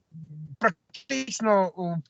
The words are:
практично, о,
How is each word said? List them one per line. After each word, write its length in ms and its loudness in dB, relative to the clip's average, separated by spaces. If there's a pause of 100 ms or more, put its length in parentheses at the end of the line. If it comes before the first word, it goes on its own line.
(600)
практично, 1160 0
о, 200 -2 (140)